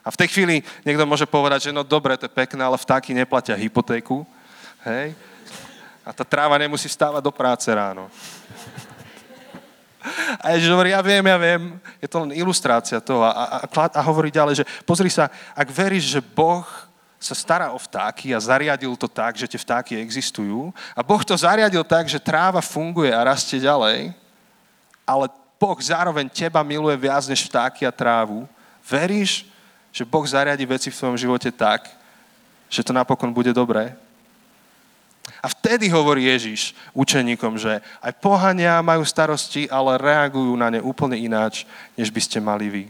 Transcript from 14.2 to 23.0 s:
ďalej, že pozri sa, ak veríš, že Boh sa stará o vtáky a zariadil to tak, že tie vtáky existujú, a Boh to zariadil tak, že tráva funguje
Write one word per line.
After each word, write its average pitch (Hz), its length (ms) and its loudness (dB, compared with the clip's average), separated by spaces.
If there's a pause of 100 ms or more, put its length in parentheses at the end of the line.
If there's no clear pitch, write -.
ďalej, 147 320 2
že - 20 -16 (140)
pozri 175 320 0
sa, 147 160 2 (240)
ak 143 160 -2
veríš, 160 480 0
že 131 40 0
Boh 170 440 0 (560)
sa - 160 -8
stará 165 320 0
o 123 80 -8
vtáky 113 560 -6
a 110 80 0
zariadil 131 560 0
to - 80 -4
tak, 113 320 -4
že 127 80 -6
tie 117 160 -10
vtáky 123 400 -4
existujú, 117 720 -6 (240)
a 123 80 -4
Boh 208 160 2
to 180 160 0
zariadil 180 480 2
tak, 165 240 0
že 139 80 -4
tráva 170 480 0
funguje 160 480 -2